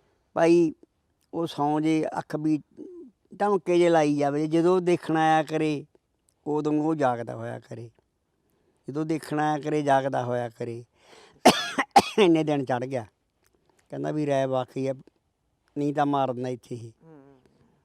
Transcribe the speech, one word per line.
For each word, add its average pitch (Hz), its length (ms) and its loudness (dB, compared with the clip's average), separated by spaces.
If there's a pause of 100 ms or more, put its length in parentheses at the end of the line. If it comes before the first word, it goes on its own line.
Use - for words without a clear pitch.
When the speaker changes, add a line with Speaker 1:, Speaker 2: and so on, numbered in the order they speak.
(340)
Speaker 1:
ਭਾਈ 165 380 4 (600)
ਉਹ 165 140 -4
ਸੌਂ 151 340 -2
ਜੇ, 156 240 2 (140)
ਅੱਖ - 180 -6
ਵੀ 151 240 0 (760)
ਧਮਕੇ 196 400 2
ਜੇ 175 100 6
ਲਾਈ 156 280 4
ਜਾਵੇ, 143 300 0
ਜਦੋਂ 170 340 2
ਦੇਖਣ 170 360 0
ਆਇਆ 160 260 4
ਕਰੇ 156 420 -2 (600)
ਉਦੋਂ 151 260 0
ਉਹ 151 220 0
ਜਾਗਦਾ 123 420 -2
ਹੋਇਆ 117 220 -10
ਕਰੇ, 117 320 -16 (1000)
ਜਦੋਂ 147 160 -4
ਦੇਖਣ 156 360 -4
ਆਇਆ 151 180 0
ਕਰੇ 151 240 -2
ਜਾਗਦਾ 135 420 2
ਹੋਇਆ 120 240 -4
ਕਰੇ। 117 360 -10 (600)
<coughs> - 720 2
ਇੰਨੇ 165 260 6
ਦਿਨ 143 200 -2
ਚੜ੍ਹ 123 220 -2
ਗਿਆ, 131 180 -6 (880)
ਕਹਿੰਦਾ 143 220 -6
ਵੀ 151 140 -2
ਰਾਏ 135 200 2
ਵਾਕਈ 131 400 -4
ਆ, 135 80 -4 (840)
ਨਹੀਂ 147 180 -2
ਤਾਂ 147 120 0
ਮਾਰ 135 260 0
ਦਿੰਦਾ 123 160 -8
ਇੱਥੇ 127 260 -10
ਹੀ। 113 180 -14 (120)
Speaker 2:
ਹੂੰ। 139 360 -20 (440)